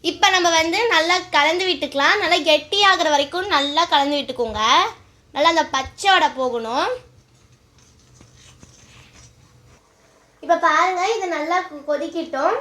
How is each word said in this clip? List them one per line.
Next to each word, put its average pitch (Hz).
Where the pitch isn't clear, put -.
இப்ப 349
நம்ம 359
வந்து 330
நல்லா 349
கலந்து 349
விட்டுக்கலாம். 302
நல்லா 330
கெட்டியாகிற 359
வரைக்கும் 302
நல்லா 294
கலந்து 294
விட்டுக்கோங்க. 233
நல்லா 302
அந்த 320
பச்சை 269
வாடை 320
போகணும். 254
இப்ப 320
பாருங்க, 349
இது 381
நல்லா 330
கொ-, 294
கொதிக்கட்டும். 311